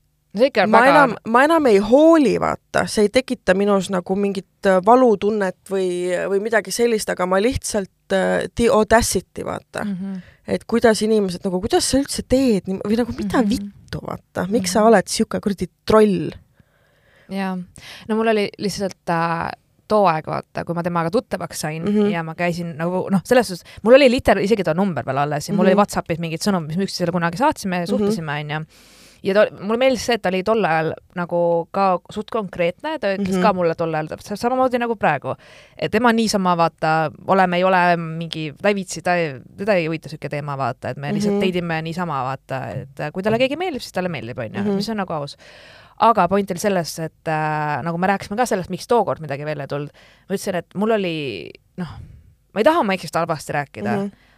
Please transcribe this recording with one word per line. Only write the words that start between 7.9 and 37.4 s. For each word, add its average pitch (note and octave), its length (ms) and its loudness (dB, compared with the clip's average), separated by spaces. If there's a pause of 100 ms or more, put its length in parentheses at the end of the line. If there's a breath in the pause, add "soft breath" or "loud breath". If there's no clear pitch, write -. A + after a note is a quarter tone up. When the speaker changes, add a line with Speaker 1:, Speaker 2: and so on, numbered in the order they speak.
Speaker 2:
äh, F#3 420 0
the A#3 160 0
audacity, G#3+ 800 2
vaata. - 400 -10
Speaker 1:
Mhm. F#3+ 300 -8 (340 soft breath)
Speaker 2:
Et F#3 160 -4
kuidas A3+ 340 4
inimesed, G#3 460 0
nagu, F3+ 160 -4
kuidas E4+ 260 0
sa C4 80 2
üldse C#4 300 -4
teed B3 400 2
nii-, F#3+ 160 -4
või G#3+ 160 0
nagu, A#3 160 -2
mida G#3 240 -2
Speaker 1:
Mhm. A3+ 100 4
Speaker 2:
vittu, G3+ 540 -6
vaata? - 480 -8
Miks F#3+ 240 -2
sa A3+ 80 4
Speaker 1:
Mhm. G#3+ 60 8
Speaker 2:
oled G3 180 6
siuke - 320 -2
kuradi F#3+ 300 -4 (160)
troll? G#3 440 4 (1000)
Speaker 1:
Jaa. F#3+ 260 -4 (520 loud breath)
No A3 80 0
mul A3+ 120 2
oli G#3+ 220 2 (100)
lihtsalt, F#3+ 400 -6 (100)
äh, E3 400 -2 (400)
too G#3 160 4
aeg, D#3 220 2
vaata, D3+ 380 -6
kui E3+ 100 -4
ma E3+ 80 -4
temaga E3+ 280 -2
tuttavaks F#3+ 480 -6
sain D#3+ 240 -8
Speaker 2:
Mhm. G#3 280 2
Speaker 1:
ja E3+ 120 -4
ma D#3+ 120 -10
käisin E3+ 420 -4
nagu, F3+ 320 -4
noh, G3 140 2
selles B3 240 4
suhtes, F3+ 160 -10 (200 loud breath)
mul A3+ 120 8
oli C#4 160 8
liter-, A3+ 320 2
isegi G3+ 200 0
too E3 100 0
number E3 320 -2
veel A#2 120 -4
alles D3 300 -4
ja G3+ 80 -6
mul G#3 100 4
oli F#3+ 100 6
Speaker 2:
Mhm. G3+ 40 2
Speaker 1:
WhatsAppis F3 400 -2
mingid E3 240 -6
sõnumid, F3+ 240 0
mis D#3 100 -6
ma G3 60 -2
üksteisele F3 320 -4
kunagi E3+ 220 -2
saatsime A3 400 0
ja F3+ 100 -2
Speaker 2:
Mhm. - 20 -8
Speaker 1:
suhtlesime, G3+ 420 0 (100)
on D3+ 80 -10
ju. D#3 160 -4 (600 soft breath)
Ja F#3+ 80 0
ta, G#3 140 6 (120)
mulle G#3+ 180 -2
meeldis B3+ 280 2
see, A#3+ 100 0
et G#3 60 -4
ta F#3 80 0
oli F#3 140 -2
tol G#3+ 220 2
ajal D#3+ 280 0 (220)
nagu F3 560 0
ka F#3+ 260 2 (160)
suht G#3 160 -10
konkreetne, G#3+ 680 -4
ta G#3 160 -2
ütles F#3+ 180 -2
Speaker 2:
Mhm. F#3 80 2
Speaker 1:
ka G3+ 120 4
mulle F3 220 0
tol E3 200 -4
ajal D#3 120 -4
täpselt - 320 -10
samamoodi B3+ 380 0
nagu A#3 180 -2
praegu. D3 380 -2 (440 soft breath)
Et - 140 -4
tema A#3 220 2
niisama, G3+ 420 2
vaata, D#3+ 540 0 (180)
oleme, F3+ 300 2